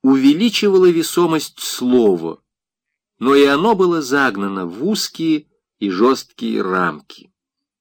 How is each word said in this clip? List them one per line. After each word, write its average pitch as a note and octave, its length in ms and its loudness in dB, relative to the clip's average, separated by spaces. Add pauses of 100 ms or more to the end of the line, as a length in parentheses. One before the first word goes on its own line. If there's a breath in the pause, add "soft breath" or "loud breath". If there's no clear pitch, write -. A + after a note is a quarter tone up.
увеличивала F3+ 880 2
весомость E3 720 -2
слова, G#2 840 0 (760)
но C3 160 2
и C#3+ 100 6
оно D#3 300 2
было F3 280 0
загнано G2+ 640 -4
в G#2 200 -8
узкие D#3+ 600 -4 (320)
и G2+ 100 -4
жесткие A2+ 720 -2
рамки. D3 720 -6 (480)